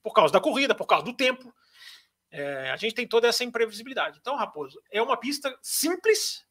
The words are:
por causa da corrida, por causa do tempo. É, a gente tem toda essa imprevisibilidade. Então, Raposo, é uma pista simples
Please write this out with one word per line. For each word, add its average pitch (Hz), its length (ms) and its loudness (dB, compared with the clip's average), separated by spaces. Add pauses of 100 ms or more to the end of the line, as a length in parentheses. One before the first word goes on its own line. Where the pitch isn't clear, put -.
por 214 100 -8
causa 170 220 6
da 190 80 6
corrida, 262 320 2
por - 140 -4
causa 196 180 4
do 247 80 -8
tempo. 254 400 -2 (760)
É, 139 400 -8
a 135 60 -2
gente 214 180 -4
tem 240 120 -4
toda 233 200 4
essa 233 160 2
imprevisibilidade. 214 760 -4
Então, 262 160 -6
Raposo, 151 460 -6 (100)
é 208 100 0
uma 254 140 2
pista 262 460 -6
simples - 880 0